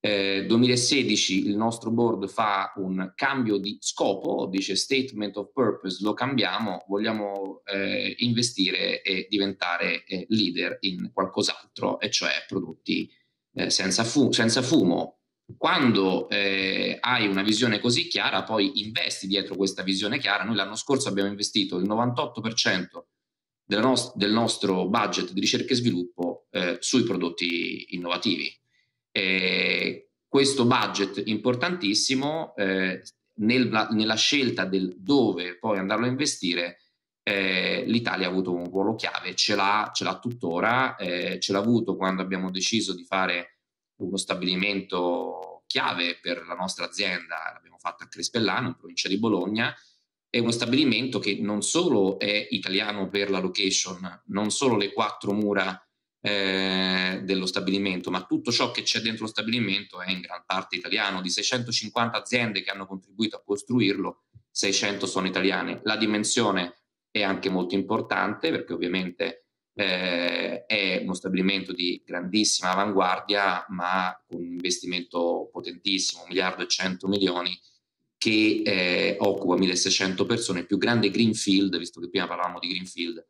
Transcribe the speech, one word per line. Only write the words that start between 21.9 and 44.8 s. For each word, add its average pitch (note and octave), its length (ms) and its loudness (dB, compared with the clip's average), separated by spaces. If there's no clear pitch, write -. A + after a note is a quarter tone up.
per A2 120 -4
cento F#2 540 -2
della G2+ 180 0
nos-, B2 360 2
del G2+ 160 2
nostro F#2+ 560 2
budget G2 420 0
di F#2+ 80 -4
ricerca - 320 0
e B2+ 60 2
sviluppo, F2 760 -2
eh, F2 300 -2
sui C3 220 4
prodotti E2+ 920 -2
innovativi. F2 580 -2
Eh, F#2 1000 0
questo C#3 380 4
budget G2+ 600 2
importantissimo, C3 1300 0
eh, F#2+ 440 0
nel, A2 560 2
nella A2 240 2
scelta A2 500 2
del F#2+ 320 0
dove F#2 600 2
poi A2 200 0
andarlo G#2+ 280 0
a B2 40 2
investire, F2 720 -2
eh, F#2 640 0
l'Italia F#2+ 400 0
ha - 20 0
avuto F#2 220 0
un F2 140 -2
ruolo G2 300 0
chiave, F2+ 380 -4
ce - 220 2
l'ha, G2+ 380 2
ce - 100 -4
l'ha F#2+ 160 -2
tuttora, A2+ 800 0
eh, F2+ 420 -4
ce G2 140 -2
l'ha G2 60 4
avuto G#2+ 360 4
quando F#2+ 260 0
abbiamo F#2 300 -4
deciso F#2+ 420 0
di F2+ 120 -10
fare F2+ 480 -2
uno F#2+ 200 -4
stabilimento F2+ 1500 -2